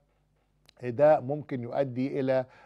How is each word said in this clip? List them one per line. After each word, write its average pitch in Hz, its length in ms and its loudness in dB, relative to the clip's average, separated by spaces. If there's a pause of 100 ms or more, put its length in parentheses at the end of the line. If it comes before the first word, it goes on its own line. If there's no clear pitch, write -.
(840)
ده 135 380 4
ممكن 139 420 -6
يؤدي 123 580 -4
إلى، 131 240 0 (220)